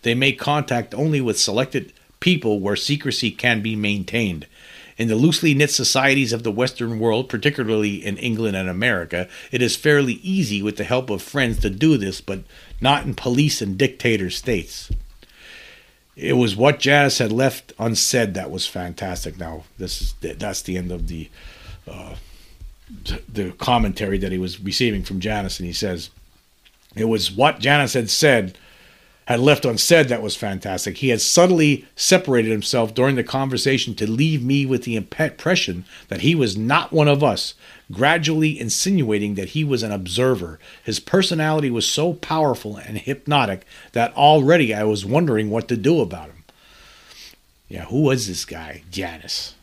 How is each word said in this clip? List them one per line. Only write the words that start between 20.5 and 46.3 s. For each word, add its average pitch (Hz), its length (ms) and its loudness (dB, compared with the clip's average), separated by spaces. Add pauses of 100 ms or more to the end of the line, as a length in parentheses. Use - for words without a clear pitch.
the 92 160 -4
end 90 160 -4
of 85 160 -6
the, 80 200 -10 (560)
uh, - 300 -16 (1120)
the 101 240 -6
commentary 104 680 0
that 92 120 -4
he 92 60 -4
was 92 220 -6
receiving 98 440 -2
from 95 160 -6
Janis, 101 400 -6
and 87 80 -8
he 87 60 -10
says, 90 360 -6 (840)
"It 110 100 -2
was 110 260 0
what 113 280 4
Janis 139 340 2
had 117 160 0
said, 117 480 4 (680)
had 120 140 0
left 139 260 4
unsaid 135 440 4
that 117 120 0
was 104 140 -6
fantastic. 95 640 -6
He 131 120 0
had 113 100 2
subtly 165 680 4 (100)
separated 127 560 4
himself 110 420 0
during 131 220 4
the 123 80 0
conversation 135 720 -2
to 107 140 -2
leave 139 340 2
me 139 240 2
with 123 160 0
the 113 160 -2
impe-, 151 320 -2
impression 101 540 -2 (240)
that 90 120 -6
he 151 140 4
was 117 200 2
not 113 380 0
one 151 140 6
of 143 160 4
us, 110 320 0 (360)
gradually 156 680 2
insinuating 110 760 0
that 95 160 -4
he 156 140 -2
was 135 180 0
an 110 100 -4
observer. 92 680 -2 (240)
His 110 160 -4
personality 156 720 0
was 113 160 -2
so 165 260 0
powerful 143 640 -2
and 107 220 -10
hypnotic 131 680 -2 (280)
that 117 220 0
already 143 600 6
I 107 80 -2
was 107 200 0
wondering 110 460 2
what 110 200 -2
to 123 60 0
do 139 260 2
about 82 280 -6
him." 82 140 -20 (1200)